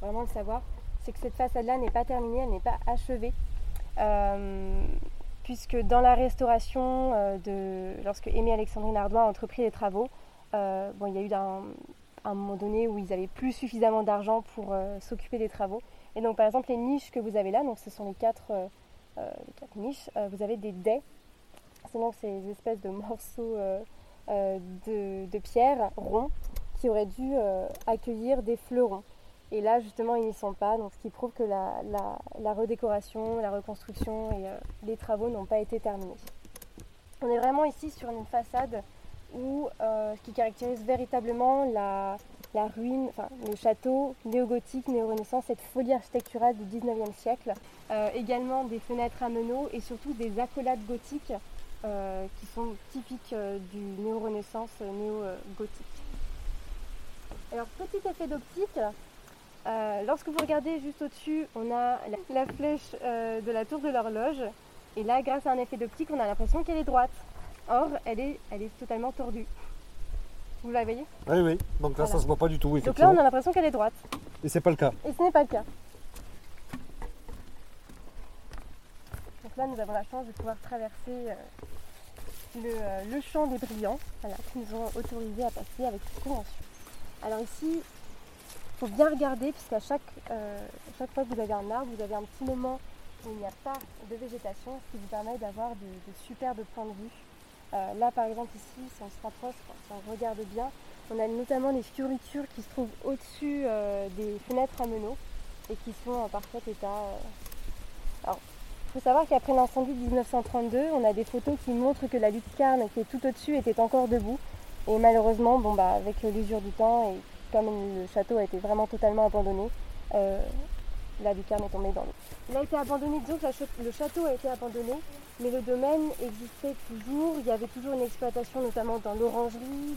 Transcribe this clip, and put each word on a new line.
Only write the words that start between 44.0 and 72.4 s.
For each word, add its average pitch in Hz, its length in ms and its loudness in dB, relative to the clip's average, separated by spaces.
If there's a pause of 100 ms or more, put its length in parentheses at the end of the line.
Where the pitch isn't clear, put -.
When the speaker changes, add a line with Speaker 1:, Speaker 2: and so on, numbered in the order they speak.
Speaker 1:
néo-gothique, 240 640 0
néo-renaissance, 226 580 0
cette 233 140 -2
folie 254 320 0
architecturale 240 640 2
du 208 80 -8
dix-neuvième 220 480 -2
siècle. 233 400 -2 (380)
Euh, 214 240 2
également 254 500 0
des 226 160 -4
fenêtres 240 420 -2
à 240 60 0
meneaux 233 440 -2
et 233 80 -6
surtout 247 340 -8
des 220 260 -2
accolades 254 460 0
gothiques, 247 460 -6 (520)
euh, 196 420 -4 (140)
qui 208 60 -12
sont 233 220 -4 (240)
typiques, 254 400 -10
euh, 202 260 -4 (140)
du 202 60 -10 (240)
néo-renaissance, 220 680 -4 (120)
euh, 202 80 -6
néo-gothique. 208 960 -6 (1700)
Alors, 233 140 -4
petit 392 420 -6
effet 339 180 -4
d'optique, 302 540 -4 (840)
euh, 214 400 0
lorsque 294 220 2
vous 311 120 -2
regardez 302 400 2
juste 285 220 -6
au-dessus, 311 520 -4
on 226 160 -4
a 247 280 2 (100)
la, 208 80 -4 (140)
la 262 160 2
flèche, 294 560 -2
euh, 226 400 -2
de 220 100 -2
la 220 120 0
tour 302 160 -6
de 285 100 0
l'horloge. 240 520 0 (540)
Et 214 80 -2
là, 247 180 4
grâce 269 240 0
à 269 60 4
un 254 60 4
effet 247 180 -2
d'optique, 233 360 -4
on 294 60 0
a 226 80 2
l'impression 311 380 4
qu'elle 330 140 0
est 311 60 0
droite. 254 260 4 (580)
Or, 262 200 4 (160)
elle 226 140 -2
est, 277 220 -2 (100)
elle 208 120 -6
est 220 180 -10
totalement 240 320 -2
tordue. 233 340 -2 (1160)
Vous 240 80 -4
la 240 100 4
voyez ? 226 220 -2 (240)
Speaker 2:
Oui, 165 100 8
oui. 170 200 6 (200)
Donc 147 140 2
là, 147 120 4
Speaker 1:
Voilà. 151 60 2
Speaker 2:
ça 170 80 6
se 143 80 6
voit 151 100 6
pas 165 120 4